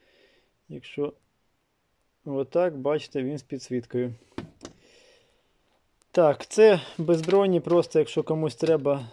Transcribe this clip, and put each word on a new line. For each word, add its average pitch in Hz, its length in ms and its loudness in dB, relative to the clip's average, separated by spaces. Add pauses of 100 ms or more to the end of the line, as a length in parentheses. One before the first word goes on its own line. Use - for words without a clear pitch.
(680)
якщо 143 440 -10 (1120)
отак, 147 520 -2
бачите, 143 460 -4
він 143 140 -6
з 131 60 -16
підсвіткою. 123 720 -6 (2000)
Так, 156 340 2
це 208 340 6 (160)
без 165 240 0
броні, 185 380 2
просто 165 400 2
якщо 151 240 0
комусь 156 320 -4
треба, 143 580 0